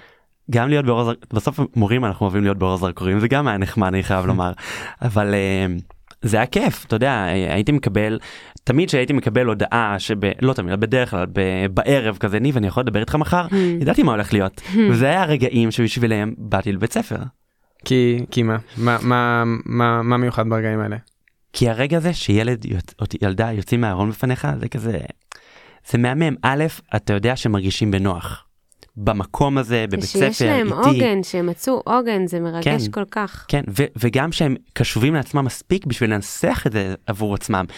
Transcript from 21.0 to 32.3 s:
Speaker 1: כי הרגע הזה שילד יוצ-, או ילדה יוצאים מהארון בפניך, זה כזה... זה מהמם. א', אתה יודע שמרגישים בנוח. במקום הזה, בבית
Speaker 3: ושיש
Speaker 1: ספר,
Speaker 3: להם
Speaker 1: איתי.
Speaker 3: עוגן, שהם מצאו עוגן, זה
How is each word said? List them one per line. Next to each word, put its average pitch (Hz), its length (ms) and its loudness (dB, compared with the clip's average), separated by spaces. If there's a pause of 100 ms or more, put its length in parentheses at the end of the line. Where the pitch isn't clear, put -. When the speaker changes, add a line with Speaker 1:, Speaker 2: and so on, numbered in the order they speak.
Speaker 1:
כי 120 160 2
הרגע 139 280 0
הזה 170 160 0
שילד 110 520 0
יוצ-, 92 360 -6
או 104 40 -2 (160)
ילדה 107 300 0
יוצאים 110 300 -2
מהארון 104 280 0
בפניך, 127 380 -2 (120)
זה 123 100 -6
כזה... 110 280 -4 (920)
זה 117 80 2
מהמם. 131 440 2
א', 139 220 2 (320)
אתה 107 180 -2
יודע 113 220 0
שמרגישים 104 560 0
בנוח. 95 540 -2 (520)
במקום 110 600 0
הזה, 117 320 0
בבית 95 140 -2
Speaker 3:
ושיש 196 320 0
Speaker 1:
ספר, 240 140 2
Speaker 3:
להם 233 180 2
Speaker 1:
איתי. 190 80 -2 (140)
Speaker 3:
עוגן, 226 340 2
שהם 175 220 -4
מצאו 202 400 -2
עוגן, 220 420 0
זה 175 120 -4